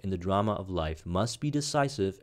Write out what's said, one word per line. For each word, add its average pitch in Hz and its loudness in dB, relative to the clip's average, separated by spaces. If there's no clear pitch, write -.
in 98 -2
the 95 0
drama 98 2
of 95 -6
life 80 -2
must 95 0
be 147 -2
decisive 143 0